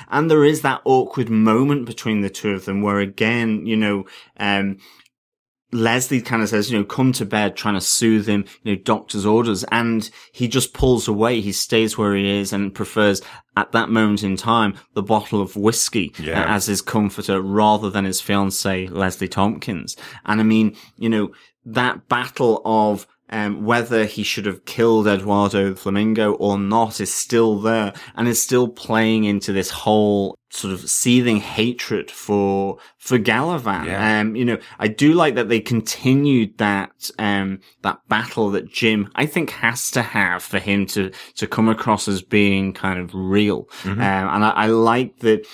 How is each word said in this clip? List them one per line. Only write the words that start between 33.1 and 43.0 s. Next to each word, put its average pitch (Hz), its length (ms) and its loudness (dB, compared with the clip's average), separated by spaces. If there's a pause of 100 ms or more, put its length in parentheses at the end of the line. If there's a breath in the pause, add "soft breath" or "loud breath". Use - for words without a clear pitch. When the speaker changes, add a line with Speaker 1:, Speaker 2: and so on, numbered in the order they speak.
Speaker 1:
Galavan. 113 680 -2
Speaker 2:
Yeah. 107 340 0
Speaker 1:
Um, 110 160 -2
you 123 80 -2
know, 117 140 0 (200 loud breath)
I 107 80 0
do 135 260 4
like 160 220 2
that 113 140 -2
they 117 100 2
continued 127 1000 0
that, 101 600 -2
um, 98 400 -2 (240 soft breath)
that 98 160 -4 (100)
battle 107 420 -2
that 98 200 -4
Jim, 107 460 0
I 143 100 0
think, 151 240 -2
has - 400 -2
to 127 120 0
have 92 420 -2
for 101 160 -4
him 101 260 0
to, 95 240 -2 (240 loud breath)
to - 140 -6
come 110 200 2
across 110 380 0
as 98 160 -2
being 98 500 0
kind 95 280 -4